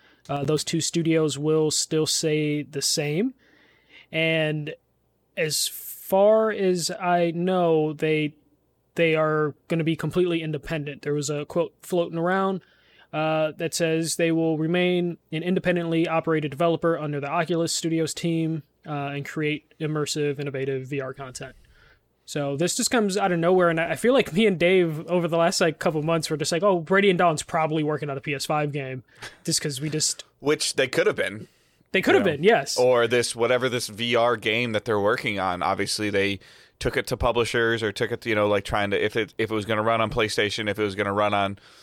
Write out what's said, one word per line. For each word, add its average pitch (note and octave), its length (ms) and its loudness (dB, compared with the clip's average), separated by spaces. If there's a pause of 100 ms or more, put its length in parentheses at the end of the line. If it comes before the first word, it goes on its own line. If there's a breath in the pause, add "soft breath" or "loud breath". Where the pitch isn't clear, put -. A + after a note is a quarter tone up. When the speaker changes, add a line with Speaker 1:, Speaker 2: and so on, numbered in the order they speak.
(300 soft breath)
Speaker 1:
Uh, C#3+ 140 -4
those D3 200 2
two - 180 -2
studios D#3+ 560 2
will D#3 320 2
still D#3 360 0
stay D3+ 580 0
the C#3+ 180 -8
same. D#3+ 520 -2 (800 soft breath)
And D#3 600 0 (640)
as D#3 320 -2
far G#3+ 840 2
as F#3 380 0
I F3 420 0
know, E3+ 600 2
they, D3+ 400 0 (640)
they E3 200 2
are D#3 380 0 (140)
gonna E3 160 0
be D#3+ 140 0
completely E3+ 440 0
independent. D3+ 600 -8
There D3 120 -4
was D3 160 -2
a D3 160 -4
quote E3+ 360 -2
floating E3+ 360 -2
around, F#3+ 440 0 (520 soft breath)
uh, D#3 440 0
that E3 160 -4
says D#3+ 440 0
they E3 160 2
will E3 240 2
remain F3 600 0 (140)
an D#3+ 120 -6
independently F3 640 0
operated D#3+ 420 0
developer E3 480 0
under D3 220 -6
the C#3 80 -8
Oculus E3 420 -2
Studios D#3+ 420 -2
team, D#3+ 500 -2 (220)
uh, D#3+ 60 -12 (220)
and C#3+ 120 -8
create D3+ 540 -6
immersive, D3 600 -2
innovative C3+ 460 -4
V C#3 120 -4
R C3 140 -8
content. C3 420 -14 (720 soft breath)
So C#3+ 320 -2
this F3 180 0
just - 160 -2
comes G#3 240 2
out G3 160 2
of E3+ 80 2
nowhere, F3 300 6
and E3 100 2
I, E3 120 -2
I D#3 40 0
feel A3 180 2
like B3+ 200 2
me G#3+ 120 4
and F#3+ 140 2
Dave E3+ 480 2
over E3+ 220 0
the E3 80 0
last, E3 240 2
like, E3 180 2
couple D#3 240 0
months E3 260 0
were D#3+ 60 -2
just D3 160 -4
like, E3+ 120 0
"Oh, G3 180 4
Brady F#3+ 280 4
and F3 80 4
Dawn's E3 260 2
probably D#3 400 0
working D3+ 260 -2
on C3+ 80 -6
a C#3 40 -10
P D3+ 140 -6
S C#3 100 -6
five D3+ 280 -2
game," C3 300 -8 (420 loud breath)
just D#3+ 160 -2
'cause C#3 180 -6
we D3+ 100 -6
just - 360 -4 (160)
Speaker 2:
Which D3 340 0
they C3 140 2
could E3+ 180 2
have E3+ 80 2
been. G2+ 320 -6 (460 soft breath)
Speaker 1:
They F#3+ 80 2
could F4 140 4
have C4+ 100 4
Speaker 2:
You F3 80 4
know? C#3+ 40 -6
Speaker 1:
been, C#3 60 -4
yes. F#3 340 4
Speaker 2:
Or B2 300 4
this, A#2+ 300 2
whatever A#2+ 320 2
this A#2+ 180 -4
V A#2 300 -2
R A#2+ 180 4
game A2 380 -2
that G#2 100 -2
they're G#2+ 160 0
working G#2+ 400 0
on, F#2 240 -2
obviously G2 460 -2
they G2 300 0 (400 loud breath)
took A#2+ 180 -4
it B2 100 -4
to B2 100 -4
publishers A2+ 640 0
or G#2+ 100 -2
took A2+ 200 -4
it A#2 100 -8
to, A#2+ 80 -6
you A2 60 2
know, G#2 120 2
like, G#2 180 2
trying G2+ 260 -2
to, G2 120 2
if G#2+ 120 -2
it, A2 240 -2
if A2 100 -2
it A2 40 -4
was G#2+ 120 -2
gonna G#2+ 160 -2
run A2+ 200 2
on G#2+ 100 0
PlayStation, G#2+ 580 -2
if G2 80 -4
it G#2+ 60 0
was G2+ 100 -2
gonna G2+ 200 -2
run G#2 200 2
on G2+ 240 0 (260 loud breath)